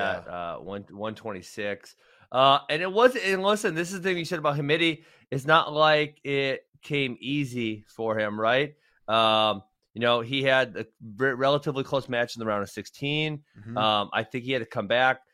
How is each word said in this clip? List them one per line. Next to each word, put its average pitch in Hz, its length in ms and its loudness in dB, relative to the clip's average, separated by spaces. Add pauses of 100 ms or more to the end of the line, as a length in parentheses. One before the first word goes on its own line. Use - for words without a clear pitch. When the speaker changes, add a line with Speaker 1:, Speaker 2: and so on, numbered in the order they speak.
(260)
Speaker 1:
yeah. 87 60 -12
Speaker 2:
uh, 85 260 -8
one, 98 320 -12
one 107 240 -8
twenty-six. 101 840 -10 (360)
Uh, 135 260 6 (100)
and 156 140 -2
it 185 100 -4
was, 247 240 4
and 190 260 0
listen, 208 320 0
this 170 180 -4
is 196 80 -8
the 185 80 -2
thing 180 100 0
you 170 60 -4
said 170 140 -4
about 147 180 0
Hamidi. 156 480 0 (260)
It's 131 160 -6
not 160 260 4
like 151 520 2
it 139 420 -2 (160)
came 135 380 -4
easy 120 680 -4
for 110 300 -4
him, 107 200 -2
right? 131 360 2 (340)
Um, 110 540 4 (320)
you 113 60 -10
know, 120 200 4
he 135 220 -4
had 131 340 2
a 107 100 -8 (300)
re-, 135 160 2
relatively 135 520 0
close 135 240 -4
match 120 280 -2
in 117 40 -10
the 113 60 -6
round 104 180 0
of 95 60 -14
sixteen. 147 720 -6 (180)
Speaker 3:
Mm-hmm. 110 180 -8
Speaker 2:
Um, 107 340 2
I 110 120 0
think 120 200 -8
he 127 80 -6
had 131 100 0
to 113 40 -10
come 104 220 -6
back. 127 320 4 (120)